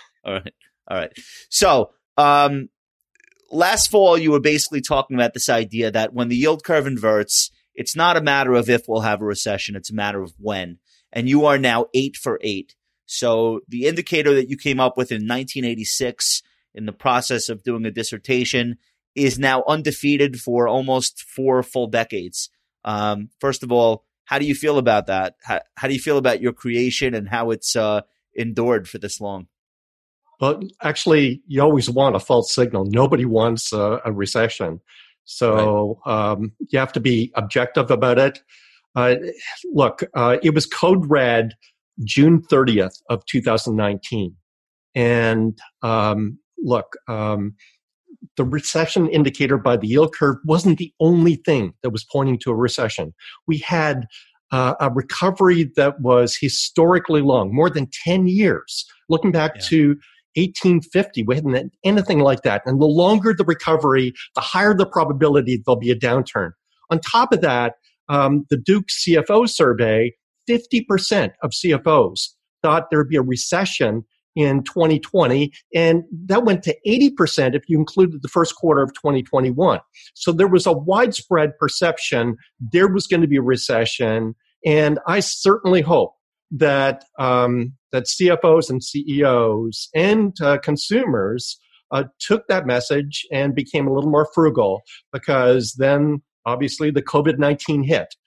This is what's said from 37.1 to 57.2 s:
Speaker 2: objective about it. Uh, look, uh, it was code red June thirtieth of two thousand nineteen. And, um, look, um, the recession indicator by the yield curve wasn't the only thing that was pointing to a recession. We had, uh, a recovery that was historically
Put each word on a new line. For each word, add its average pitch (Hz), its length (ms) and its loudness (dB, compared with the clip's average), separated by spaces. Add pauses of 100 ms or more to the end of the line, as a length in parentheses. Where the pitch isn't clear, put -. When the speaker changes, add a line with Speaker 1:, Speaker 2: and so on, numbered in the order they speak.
Speaker 2:
objective 120 560 -2
about 123 300 4
it. 139 240 0 (520)
Uh, 123 200 2 (500)
look, 147 380 0 (120)
uh, 123 280 2
it 156 100 4
was 156 140 0
code 175 420 2
red 117 440 2 (500)
June 156 380 4
thirtieth 120 520 2 (160)
of 117 160 -4
two 127 160 -2
thousand 110 340 -2
nineteen. 104 600 -4 (600)
And, 113 640 0 (240)
um, 107 560 -2 (180)
look, 123 360 -4 (140)
um, 107 480 -6 (800)
the 135 60 0
recession 156 640 -2
indicator 139 500 0
by 123 200 0
the 107 100 -4
yield 143 280 2
curve 139 280 0
wasn't 165 360 2
the 170 200 -10
only 165 360 4
thing 123 380 -2 (100)
that 123 80 -4
was 110 200 -8
pointing 135 280 0
to 127 120 -4
a 113 40 0
recession. 117 580 -4 (340)
We 156 120 0
had, 147 480 -2 (440)
uh, 127 280 0
a 143 100 0
recovery 180 840 2
that 139 260 2
was 123 340 4
historically 165 840 0